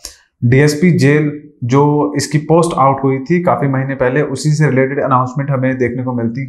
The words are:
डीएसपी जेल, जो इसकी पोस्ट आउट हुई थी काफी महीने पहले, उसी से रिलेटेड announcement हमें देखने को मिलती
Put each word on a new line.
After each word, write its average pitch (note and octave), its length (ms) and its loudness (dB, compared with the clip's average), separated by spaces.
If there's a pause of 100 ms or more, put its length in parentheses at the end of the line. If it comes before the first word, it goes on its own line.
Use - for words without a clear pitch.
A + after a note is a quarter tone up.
(440)
डीएसपी D3 460 4
जेल, D3 500 2 (240)
जो D3 520 2
इसकी C#3+ 220 -2
पोस्ट E3 400 2
आउट C3+ 260 2
हुई C3+ 140 0
थी F3 240 -2
काफी C#3 260 0
महीने C3+ 260 -2
पहले, C3 280 0
उसी C#3+ 280 -4
से D3 200 2
रिलेटेड C3+ 300 0
announcement C3+ 500 -2
हमें C3 280 -2
देखने B2 240 -2
को B2+ 100 -6
मिलती A#2+ 360 -4